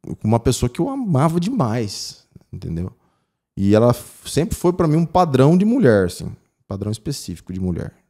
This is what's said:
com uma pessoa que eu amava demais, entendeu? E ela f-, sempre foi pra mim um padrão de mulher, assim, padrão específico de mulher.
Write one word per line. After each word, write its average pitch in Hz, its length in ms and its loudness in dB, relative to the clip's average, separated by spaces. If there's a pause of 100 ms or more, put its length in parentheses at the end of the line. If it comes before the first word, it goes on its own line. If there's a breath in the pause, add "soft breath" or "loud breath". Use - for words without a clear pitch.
com - 260 -8
uma 113 120 4
pessoa 123 300 0
que - 100 -10
eu 170 100 -2
amava 175 500 0
demais, 123 880 -4 (240)
entendeu? 85 400 -8 (640)
E 98 180 2
ela 117 200 6
f-, - 360 -10
sempre 165 260 -2
foi 175 180 0
pra 180 140 0
mim 151 100 2
um 170 80 2
padrão 156 520 4
de 196 80 4
mulher, 143 400 4
assim, - 300 -8 (320)
padrão 98 240 -6
específico - 640 -10
de 92 60 -8
mulher. - 340 -4 (160)